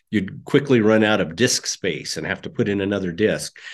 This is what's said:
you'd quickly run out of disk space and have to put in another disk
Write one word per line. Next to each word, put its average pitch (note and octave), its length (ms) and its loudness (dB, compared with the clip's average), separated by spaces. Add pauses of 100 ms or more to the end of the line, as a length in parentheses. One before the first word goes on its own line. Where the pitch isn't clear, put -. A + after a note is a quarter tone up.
(100)
you'd F#2+ 340 -4
quickly C3+ 360 2
run A2 220 6
out G#2+ 180 4
of E2 140 -4
disk - 320 0
space - 500 -6
and D#2 80 -6
have F#2 180 -6
to F#2+ 80 -10
put G#2 180 -2
in G2+ 120 0
another G2 300 -2
disk E2 480 -2 (160)